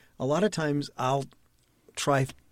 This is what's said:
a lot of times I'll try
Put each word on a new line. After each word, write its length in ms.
a 60
lot 200
of 60
times 460
I'll 280
try 300